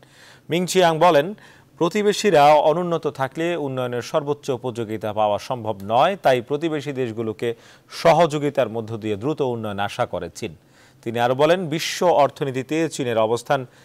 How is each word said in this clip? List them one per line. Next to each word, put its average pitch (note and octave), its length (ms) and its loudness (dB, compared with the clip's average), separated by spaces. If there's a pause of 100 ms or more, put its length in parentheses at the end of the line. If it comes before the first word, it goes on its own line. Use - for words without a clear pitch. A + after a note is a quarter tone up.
(500)
মিং E3+ 180 -2
চিয়াং E3 320 4
বলেন, E3 340 4 (440)
প্রতিবেশীরা E3+ 760 4
অনুন্নত D#3+ 540 2
থাকলে D#3+ 480 -4
উন্নয়নের B2+ 460 -4
সর্বোচ্চ C#3+ 480 -4
উপযোগিতা A2 640 -6
পাওয়া G#2 260 0
সম্ভব A2 440 -6
নয়, C#3 400 2
তাই C3 180 2
প্রতিবেশী D3 500 -4
দেশগুলোকে A#2 640 -4 (340)
সহযোগিতার D3 800 2
মধ্য A2 280 -8
দিয়ে G#2+ 180 -4
দ্রুত C#3+ 260 -4
উন্নয়ন A2+ 380 -4
আশা G#2 260 -2
করে F2 300 -6
চীন। E2+ 200 -10 (480)
তিনি A#2 160 -4
আরও B2 160 2
বলেন, E3 320 2
বিশ্ব D#3+ 400 -2
অর্থনীতিতে C#3+ 840 0
চীনের A#2+ 280 -4
অবস্থান A#2 480 0 (200)